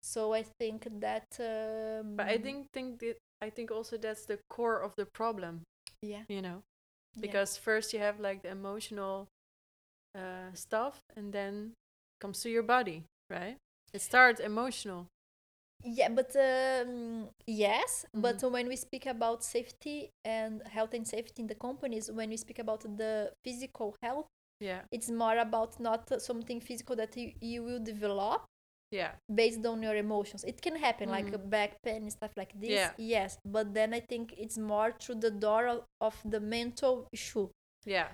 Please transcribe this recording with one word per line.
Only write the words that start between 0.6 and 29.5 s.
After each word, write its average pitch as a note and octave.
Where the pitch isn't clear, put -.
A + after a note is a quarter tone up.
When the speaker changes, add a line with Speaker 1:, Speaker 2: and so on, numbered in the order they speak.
Speaker 1:
that, G#3+
um, A3
Speaker 2:
But G3+
I G#3+
think, C4+
think B3+
that, A3+
I G#3+
think A3+
also A3+
that's G#3+
the G#3
core A#3
of G3+
the G3+
problem, F#3
Speaker 1:
Yeah. G#3
Speaker 2:
you G3
know? F#3
Speaker 1:
Yeah. A3
Speaker 2:
Because G3+
first A3
you A3
have, G#3
like, G3
the -
emotional, G3
uh, F#3
stuff, A3+
and G3+
then G#3
comes G3
to A#3+
your A3+
body, G#3+
right? F#3
It G3+
starts B3+
emotional. G#3
Speaker 1:
Yeah, A#3
but, B3+
um, B3
yes, A3
Speaker 2:
Mm-hmm. G#3+
Speaker 1:
but A#3
when B3
we B3+
speak B3+
about A#3
safety C#4+
and A3
health A3
and A3+
safety A#3
in A3
the G#3+
companies, B3+
when A3
we A3
speak -
about A3
the A3
physical A#3+
health, C4+
Speaker 2:
Yeah. F#3+
Speaker 1:
it's A3+
more A3+
about A3+
not A3+
something A#3
physical A#3+
that A3
you, A#3+
you A#3
will B3
develop G#3
Speaker 2:
Yeah. F3+
Speaker 1:
based A3+